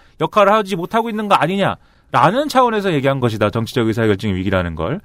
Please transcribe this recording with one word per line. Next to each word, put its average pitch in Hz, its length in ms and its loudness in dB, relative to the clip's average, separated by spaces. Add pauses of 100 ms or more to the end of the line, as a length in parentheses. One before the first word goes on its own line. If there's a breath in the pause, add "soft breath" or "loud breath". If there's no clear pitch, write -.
(200 soft breath)
역할을 196 320 2
하지 208 240 0
못하고 220 340 -2
있는 214 180 -6
거 196 60 2
아니냐라는 170 1120 0
차원에서 220 440 2
얘기한 135 280 0
것이다. 107 300 0
정치적 113 380 -2
의사결정의 107 480 0
위기라는 92 380 -2
걸. 90 300 -6